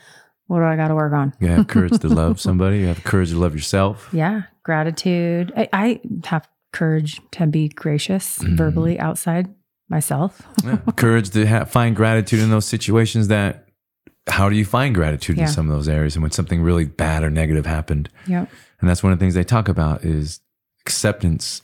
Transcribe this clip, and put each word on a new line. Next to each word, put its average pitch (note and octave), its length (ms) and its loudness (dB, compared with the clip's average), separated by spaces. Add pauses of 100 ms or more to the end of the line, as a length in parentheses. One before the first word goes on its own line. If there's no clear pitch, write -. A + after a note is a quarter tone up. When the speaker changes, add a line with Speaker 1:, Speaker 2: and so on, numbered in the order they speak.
(480)
Speaker 1:
"What F3 120 0
do E3 60 4
I D#3+ 100 2
gotta D#3 200 0
work D3+ 180 0
on?" C#3 260 0
Speaker 2:
You F#2 80 2
have F2 200 4
courage G2+ 320 2
to D#2+ 100 0
love D#2+ 320 2
Speaker 1:
<laughs> - 60 -6
Speaker 2:
somebody. F#2+ 320 2
You F#2+ 80 2
have E2 180 -2
courage F#2 240 2
to E2+ 80 -2
love E2+ 180 2
yourself. G2 560 -2
Speaker 1:
Yeah. F3+ 320 0 (200)
Gratitude. E3+ 920 -2
I, A3 160 -2
I G#3+ 300 0 (240)
have D#3+ 220 -4 (260)
courage D#3 480 -2 (100)
to E3 160 0
be D3+ 220 0
gracious E3 680 -4
Speaker 2:
Mm-hmm. E3+ 180 0
Speaker 1:
verbally E3 420 0
outside E3 480 -2 (400)
myself. D3+ 540 -4 (120)
<laughs> - 120 -4
Speaker 2:
Yeah. B2+ 120 -2 (200)
Courage A2+ 340 4
to A2 140 2
ha-, A2 200 2
find A#2 300 2
gratitude A2 460 2
in A2 80 2
those A2 160 2
situations A2 640 0
that, G#2 380 -2 (600)
how G2 220 2
do G#2 80 2
you G#2 80 2
find B2+ 280 0
gratitude D#2 440 -2
Speaker 1:
Yeah. E2+ 60 0
Speaker 2:
in D#2 60 2
some D#2 200 -2
of D2+ 60 0
those D2 120 -2
areas? D2+ 280 0
And D#2+ 80 -2
when D#2 80 -2
something E2+ 300 -2
really E2+ 240 2
bad D#2 380 -2
or D#2 60 0
negative D#2 360 0
happened. D#2 440 -4 (180)
Speaker 1:
Yep. F3+ 220 -2 (320)
Speaker 2:
And F2+ 80 2
that's F2 140 0
one F#2+ 80 4
of F2 80 2
the F#2+ 40 0
things F2+ 100 2
they F2+ 100 2
talk A2 240 0
about D#2 380 0
is D#2 340 -4 (460)
acceptance. - 760 -2